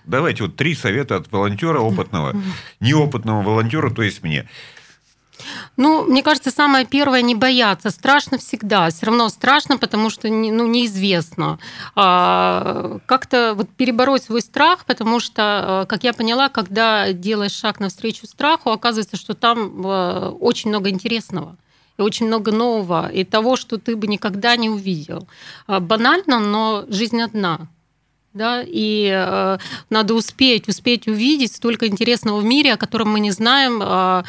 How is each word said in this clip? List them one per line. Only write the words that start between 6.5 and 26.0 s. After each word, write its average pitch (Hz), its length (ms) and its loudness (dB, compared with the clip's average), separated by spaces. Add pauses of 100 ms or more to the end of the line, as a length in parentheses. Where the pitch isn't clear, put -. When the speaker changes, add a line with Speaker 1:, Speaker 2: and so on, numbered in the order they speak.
Speaker 2:
первое — 277 340 2
не 240 140 2
бояться. 220 560 2
Страшно 269 480 2
всегда. 196 500 0
Все 165 160 -6
равно 226 240 2
страшно, 269 480 2
потому 220 320 0
что - 180 -8
не-, 220 240 0
ну, 233 160 2
неизвестно. 190 920 0 (360)
А, 185 1080 2
как-то 240 500 0
вот 202 140 -4
перебороть 254 540 0
свой 226 180 -2
страх, - 440 2
потому 220 340 0
что, 196 640 -2
э, - 40 -10
как - 160 -4
я 240 100 0
поняла, 247 360 0
когда 208 640 0
делаешь 202 400 -4
шаг - 260 -4
навстречу 202 460 -6
страху, 302 460 0
оказывается, 220 460 -2
что - 180 -8
там, 220 500 -2
э, 190 440 -2 (100)
очень 233 320 0
много 202 180 -2
интересного 190 680 -6 (440)
и - 20 0
очень 214 260 0
много 220 240 0
нового, 208 600 0
и 190 120 -2
того, 220 320 2
что 240 220 -6
ты 226 180 -6
бы 214 120 -6
никогда 208 480 0
не 226 140 -2
увидел. 175 580 -6 (400)
А, 196 120 0
банально, 240 600 2